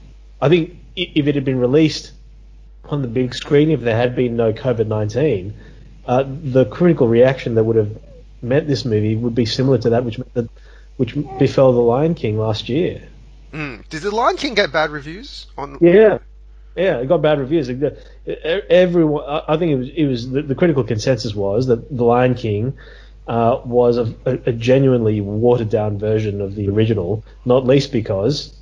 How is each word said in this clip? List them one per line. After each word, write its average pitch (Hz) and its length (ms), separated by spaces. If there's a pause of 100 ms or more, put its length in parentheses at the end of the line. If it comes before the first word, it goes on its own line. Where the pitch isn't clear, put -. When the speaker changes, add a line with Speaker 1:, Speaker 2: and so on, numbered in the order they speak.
(400)
Speaker 1:
I 131 80
think 165 240 (260)
i-, 180 160
if 147 140
it 143 80
had 135 80
been 131 160
released 143 500 (800)
on 143 140
the 123 60
big 123 240
screen, 151 380
if 139 100
there 117 160
had 123 200
been 120 180
no 117 180
covid 113 360
nineteen, 107 680 (520)
uh, 127 200
the 135 380
critical 165 420
reaction 120 480
that 110 80
would 113 140
have 107 200 (460)
met 131 240
this 143 180
movie 107 300
would 117 220
be 120 100
similar 127 320
to 117 120
that 123 140
which 117 140
met - 160
the, 117 140 (480)
which 131 180 (240)
befell 135 360
The 120 60
Lion 135 340
King 110 240
last 110 320
year. 156 320 (500)
Speaker 2:
Mm. 139 380
Did 160 100
The 196 100
Lion 254 260
King 269 180
get 190 180
bad 156 160
reviews? 151 580 (120)
On 139 200
Speaker 1:
Yeah, 180 420 (540)
yeah, 165 260
it 131 60
got 160 140
bad 151 180
reviews. 139 300
It, 127 140 (440)
e-, - 60
everyone, 170 960
I, 151 200
I 156 100
think 165 140
it 139 40
was, 127 140
it 151 160
was 127 240
the, 135 120
the 135 120
critical 143 300
consensus 113 500
was 104 320
that 120 280
The 120 100
Lion 123 300
King, 110 440 (480)
uh, 117 380
was 120 340
a, 113 160 (100)
a, 127 220
a 127 60
genuinely 117 680
watered 110 480
down 107 300
version 107 420
of 98 140
the 101 140
original, 104 560 (200)
not 123 220
least 139 240
because, 110 720